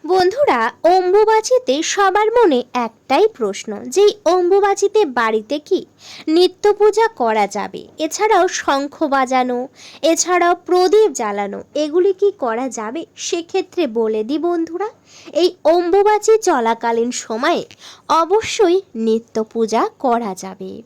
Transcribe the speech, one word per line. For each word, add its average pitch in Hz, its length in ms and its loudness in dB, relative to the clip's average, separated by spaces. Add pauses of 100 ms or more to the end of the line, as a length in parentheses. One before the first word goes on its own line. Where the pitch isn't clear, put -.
বন্ধুরা, 370 560 0 (260)
অম্বুবাচীতে 415 880 2 (100)
সবার 403 460 0
মনে 403 280 4 (180)
একটাই 262 560 0
প্রশ্ন 208 380 -6 (180)
যে 381 140 2
এই 415 80 6 (160)
অম্বুবাচীতে 392 760 2 (140)
বাড়িতে 220 440 -2
কি 330 200 -2 (480)
নিত্য 349 360 0 (100)
পূজা 427 420 2
করা 220 320 0
যাবে? 196 340 -10 (160)
এছাড়াও 370 480 0 (100)
শঙ্খ 285 400 -4 (120)
বাজানো, 254 520 -2 (440)
এছাড়াও 349 500 0 (120)
প্রদীপ 370 480 4
জ্বালানো, 202 460 -6 (160)
এগুলি 311 380 0
কি 403 160 0 (100)
করা 240 300 -4
যাবে? 226 320 -10 (180)
সেক্ষেত্রে 359 720 -4
বলে 220 320 -2
দিই 294 200 -4
বন্ধুরা, 349 460 -4 (440)
এই 349 160 2 (180)
অম্বুবাচী 392 760 2
চলাকালীন 233 760 0
সময়ে 247 460 -4 (580)
অবশ্যই 370 560 0 (200)
নিত্য 226 460 -2
পূজা 220 380 -2 (180)
করা 233 360 -2
যাবে 190 360 -16 (140)